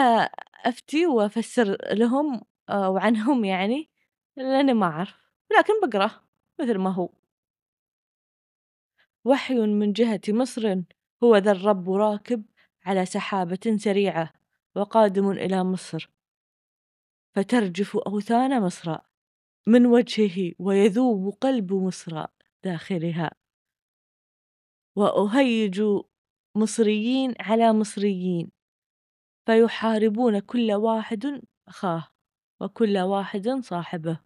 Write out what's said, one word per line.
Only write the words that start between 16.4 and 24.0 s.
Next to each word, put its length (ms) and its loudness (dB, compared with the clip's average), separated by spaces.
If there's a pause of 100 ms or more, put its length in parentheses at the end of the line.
فترجف 600 -2
أوثان 680 -2
مصر 360 -6 (680)
من 200 8
وجهه، 720 2
ويذوب 760 2
قلب 380 -2
مصر 540 -4 (380)
داخلها، 680 -4 (1700)